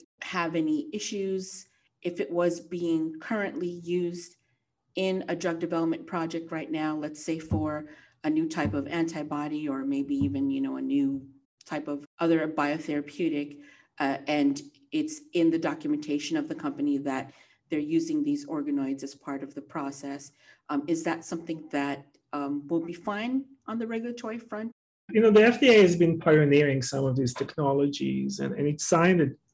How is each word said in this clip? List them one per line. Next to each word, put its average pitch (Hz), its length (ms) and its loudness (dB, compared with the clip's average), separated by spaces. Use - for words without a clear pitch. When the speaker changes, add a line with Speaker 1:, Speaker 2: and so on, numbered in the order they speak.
Speaker 1:
have 170 320 -4
any 156 380 0
issues 190 720 -6
if 170 180 -6
it - 100 -4
was 170 300 0
being 160 580 -2
currently 196 500 -4
used 175 680 -4
in 190 340 -2
a 175 80 -2
drug 170 220 -4
development 165 480 -2
project 165 440 -6
right 160 200 -8
now, 156 260 -2
let's 151 280 -8
say 160 140 -4
for 151 480 -4
a 151 60 0
new 160 180 0
type 156 260 -2
of 139 140 -4
antibody 151 800 -4
or 135 160 -4
maybe 139 320 -2
even, 139 340 0
you 135 100 -2
know, 135 160 -4
a 135 60 -8
new 135 420 0
type 151 220 -8
of 143 180 -8
other 165 300 2
biotherapeutic, 147 1080 -4
uh, 139 260 0
and 143 360 2
it's 151 300 -4
in 165 160 4
the 160 80 0
documentation 151 800 -2
of 147 120 -4
the 156 60 -6
company 143 440 -2
that 131 340 -6
they're 151 100 -2
using 151 460 0
these 143 220 -2
organoids 139 580 -4
as 139 100 -12
part 139 280 -10
of 139 120 -14
the 143 60 -10
process. 139 720 -10
Um, 143 200 -2
is 165 160 -2
that 165 200 -4
something 165 460 -8
that, 139 340 -4
um, 143 340 -6
will 165 180 -2
be 170 80 -10
fine 233 520 -4
on 220 100 -6
the 226 80 -4
regulatory 226 520 -6
front? 226 340 -10
Speaker 2:
You 220 100 6
know, 226 100 10
the 214 140 10
F 233 160 6
D 269 140 8
A 214 80 12
has 175 120 8
been 165 240 4
pioneering 147 640 6
some 135 220 -2
of 131 120 2
these 131 180 0
technologies, 139 1040 0
and, 135 140 -2
and 143 120 0
it 147 140 -2
signed 175 400 6
a 139 80 4